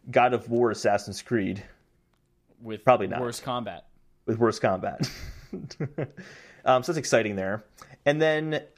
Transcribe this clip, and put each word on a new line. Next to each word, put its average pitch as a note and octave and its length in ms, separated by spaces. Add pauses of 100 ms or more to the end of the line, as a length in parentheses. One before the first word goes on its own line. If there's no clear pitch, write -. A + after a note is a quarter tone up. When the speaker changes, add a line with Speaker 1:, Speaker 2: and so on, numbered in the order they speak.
Speaker 1:
God B2 240
of A2+ 160
War A#2 220
Assassin's G2+ 500
Creed. G2+ 400 (1000)
Speaker 2:
With A2 240
Speaker 1:
Probably A2 220
not. - 120
Speaker 2:
worse A#2+ 220
combat. A#2 440 (400)
Speaker 1:
With A2+ 120
worse A2+ 220
combat. G2 500 (420)
<laughs> D3+ 380 (760)
Um, B2+ 180
so F3+ 80
that's D#3+ 80
exciting A2 380
there. F#2+ 260 (420)
And D3+ 160
then D#3 400 (160)